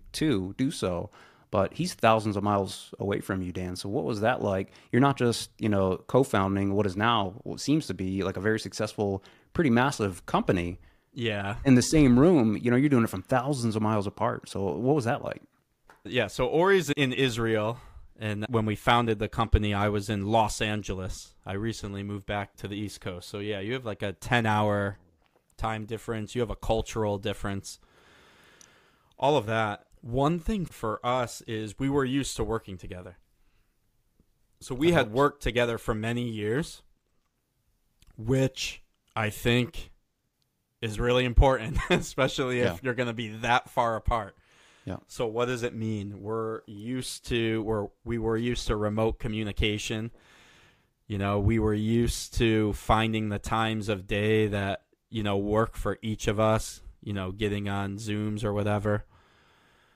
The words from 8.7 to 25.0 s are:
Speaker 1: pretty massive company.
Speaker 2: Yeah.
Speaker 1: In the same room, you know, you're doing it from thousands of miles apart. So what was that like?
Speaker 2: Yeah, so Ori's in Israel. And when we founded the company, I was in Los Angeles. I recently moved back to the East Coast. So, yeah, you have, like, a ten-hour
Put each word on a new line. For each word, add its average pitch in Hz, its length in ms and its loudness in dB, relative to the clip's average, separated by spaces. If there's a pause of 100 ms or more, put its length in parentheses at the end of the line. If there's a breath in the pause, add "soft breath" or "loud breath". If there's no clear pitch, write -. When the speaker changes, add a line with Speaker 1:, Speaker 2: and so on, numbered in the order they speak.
Speaker 1:
pretty 156 180 4
massive 117 560 2
company. 95 500 0 (340 soft breath)
Speaker 2:
Yeah. 104 440 -4 (100)
Speaker 1:
In 135 80 8
the 123 80 10
same 127 380 6
room, 135 360 6
you 117 140 -2
know, 120 80 4
you're 143 120 4
doing 123 140 4
it 110 60 0
from 95 140 -8
thousands 123 520 -2
of 107 60 -2
miles 107 240 2
apart. 110 440 -4
So 95 160 -6
what 104 280 0
was 139 120 0
that 120 180 -2
like? - 180 -8 (640)
Speaker 2:
Yeah, 120 240 0
so 127 180 -2
Ori's 170 460 4
in 143 200 2
Israel. 113 680 0 (420 loud breath)
And 107 280 -4
when 113 160 2
we 107 100 0
founded 120 420 4
the 107 120 -2
company, 104 440 2
I 101 160 2
was 104 200 -2
in 101 180 -2
Los 110 340 2
Angeles. 101 720 -6 (120)
I 95 80 -6
recently 101 500 -6
moved 101 240 -8
back 101 300 -6
to - 100 -10
the 101 80 -8
East 101 260 -8
Coast. 90 280 -10
So, 104 100 -8
yeah, 104 220 -4
you 107 120 -6
have, 131 120 -8
like, 104 180 -8
a 104 100 -4
ten-hour 107 840 0 (580)